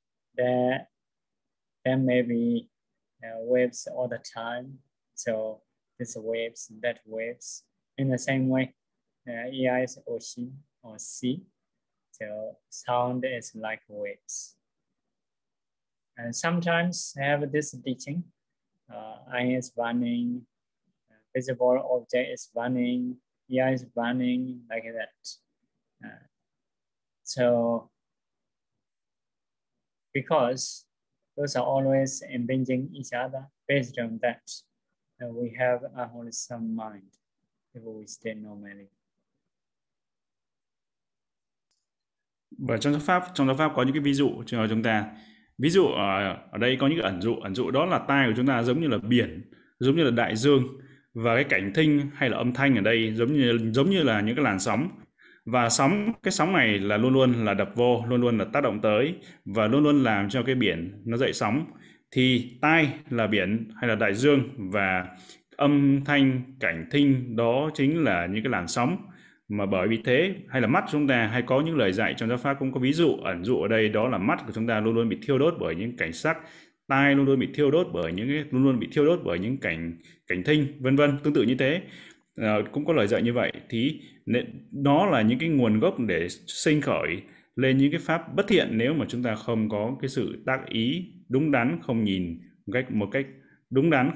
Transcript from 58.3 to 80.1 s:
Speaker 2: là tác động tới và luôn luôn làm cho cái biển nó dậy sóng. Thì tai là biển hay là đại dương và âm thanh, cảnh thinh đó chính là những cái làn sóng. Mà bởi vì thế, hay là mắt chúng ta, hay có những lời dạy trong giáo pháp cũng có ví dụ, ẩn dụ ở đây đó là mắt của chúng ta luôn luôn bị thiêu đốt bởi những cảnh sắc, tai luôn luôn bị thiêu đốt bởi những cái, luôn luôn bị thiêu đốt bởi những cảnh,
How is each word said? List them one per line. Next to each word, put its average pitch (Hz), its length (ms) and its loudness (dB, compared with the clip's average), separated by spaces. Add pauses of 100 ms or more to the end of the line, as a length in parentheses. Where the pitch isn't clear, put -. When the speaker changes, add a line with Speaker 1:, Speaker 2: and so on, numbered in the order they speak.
Speaker 2:
là 98 80 0
tác 143 180 0
động 110 180 0
tới 110 340 2 (300)
và 107 220 2
luôn 135 160 4
luôn 147 200 6
làm 101 260 2
cho 120 140 0
cái 131 120 0
biển 95 500 0
nó 113 120 -2
dậy 123 160 2
sóng. 123 320 -2 (460)
Thì 127 500 2
tai 151 320 4 (160)
là 117 180 0
biển 104 480 0
hay 123 140 -2
là 110 60 2
đại 104 180 2
dương 135 440 2
và 92 480 -2 (520)
âm 143 480 4
thanh, 135 360 2 (180)
cảnh 82 320 -2
thinh 131 440 2
đó 120 380 2
chính 151 300 2
là 90 220 2
những 101 180 -4
cái 131 80 -2
làn 90 160 -2
sóng. 131 300 0 (500)
Mà 101 180 -2
bởi 98 220 2
vì 110 180 0
thế, 165 300 2 (140)
hay 131 120 0
là 110 60 4
mắt 165 240 2
chúng 147 160 2
ta, 120 200 2
hay 120 140 0
có 127 200 2
những 160 160 -2
lời 104 160 4
dạy 95 240 0
trong 113 120 -2
giáo 123 80 0
pháp 139 220 -2
cũng 135 120 -2
có 135 80 -4
ví 127 140 2
dụ, 156 300 4
ẩn 90 200 -4
dụ 98 180 2
ở 92 60 0
đây 110 220 4
đó 107 180 0
là 123 100 0
mắt 113 280 0
của 113 100 -8
chúng 110 120 -2
ta 113 120 2
luôn 110 160 2
luôn 117 140 2
bị 98 120 -2
thiêu 139 160 0
đốt 160 220 2
bởi 82 160 -4
những 117 220 -6
cảnh 82 160 -4
sắc, 160 240 -4 (500)
tai 139 280 4
luôn 139 100 4
luôn 135 140 4
bị 104 140 0
thiêu 143 180 2
đốt 175 220 2
bởi 82 180 -2
những 98 160 -4
cái, 143 240 -2
luôn 127 120 4
luôn 131 160 4
bị - 120 -4
thiêu 147 140 4
đốt 175 180 4
bởi 87 160 -2
những 120 180 -4
cảnh, 85 400 -6 (300)